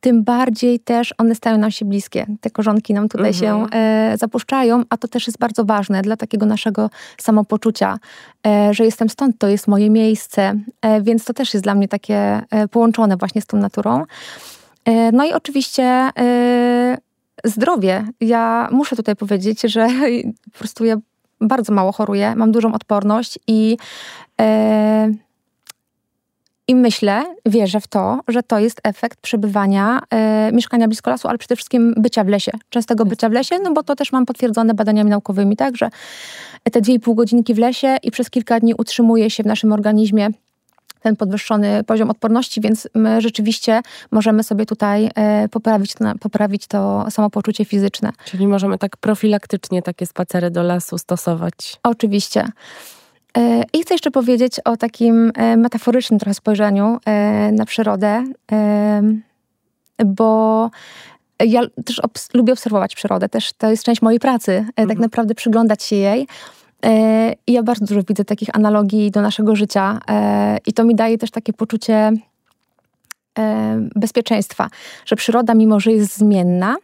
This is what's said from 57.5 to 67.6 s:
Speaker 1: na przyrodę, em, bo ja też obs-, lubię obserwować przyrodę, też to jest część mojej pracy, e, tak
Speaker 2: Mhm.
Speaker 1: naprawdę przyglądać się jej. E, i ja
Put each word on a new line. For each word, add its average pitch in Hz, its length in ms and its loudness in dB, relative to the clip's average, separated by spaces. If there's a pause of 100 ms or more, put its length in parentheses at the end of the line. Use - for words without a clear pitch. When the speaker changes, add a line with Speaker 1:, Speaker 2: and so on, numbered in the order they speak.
Speaker 1:
na 214 140 0
przyrodę, 214 580 0 (280)
em, 208 680 2 (840)
bo 220 640 2 (680)
ja 233 220 4 (240)
też - 140 -8
obs-, - 340 -6
lubię 240 200 4
obserwować 208 420 -2
przyrodę, 196 340 -2
też - 240 -6
to 220 180 0
jest 220 120 -2
część 233 180 0
mojej 233 180 4
pracy, 247 320 0
e, 196 140 0 (100)
tak - 80 -4
Speaker 2:
Mhm. 202 180 0
Speaker 1:
naprawdę 226 340 0
przyglądać 226 480 0
się - 120 -4
jej. 202 320 0 (580)
E, 220 480 4 (140)
i 240 60 4
ja 233 100 2